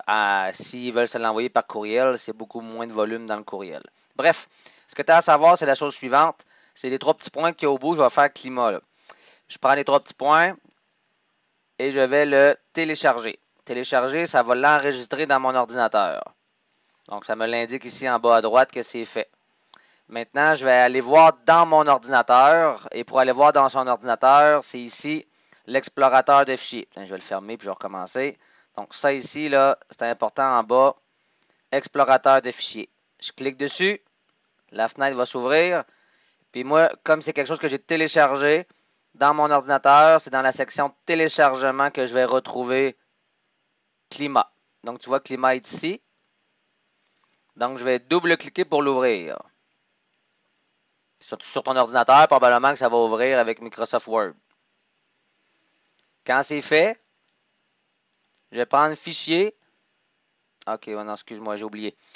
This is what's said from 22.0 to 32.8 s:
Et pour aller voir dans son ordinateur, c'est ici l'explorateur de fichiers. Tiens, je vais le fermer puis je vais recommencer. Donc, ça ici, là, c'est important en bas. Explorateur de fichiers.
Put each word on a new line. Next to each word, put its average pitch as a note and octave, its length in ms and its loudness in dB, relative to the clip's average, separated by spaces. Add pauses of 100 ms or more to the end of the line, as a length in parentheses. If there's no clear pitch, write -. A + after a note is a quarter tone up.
Et A#2+ 140 -8
pour C3 160 0
aller B2+ 100 2
voir C#3+ 220 4
dans C#3 160 4
son C3 180 -4
ordinateur, C3 760 2
c'est B2 160 -12
ici D3 440 -10 (420)
l'explorateur C3+ 760 2
de C3 140 -2
fichiers. - 340 -12
Tiens, G2 140 -18
je F#2+ 60 -16
vais F#2+ 60 -12
le F#2 60 -14
fermer G2+ 320 -10
puis G#2 80 -20
je G2+ 60 -12
vais F#2+ 60 -8
recommencer. G2 640 -10 (380)
Donc, - 180 -14
ça C#3 200 -2
ici, C#3+ 340 -8
là, C#3 320 2 (100)
c'est - 140 -12
important A#2 560 -2
en A2+ 40 -2
bas. B2+ 340 2 (720)
Explorateur C3+ 720 2
de B2 100 -8
fichiers. - 380 -12 (320)